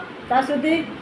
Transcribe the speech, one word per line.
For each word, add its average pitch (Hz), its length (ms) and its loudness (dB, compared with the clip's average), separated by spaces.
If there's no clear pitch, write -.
ત્યાં 254 140 4
સુધી 302 420 2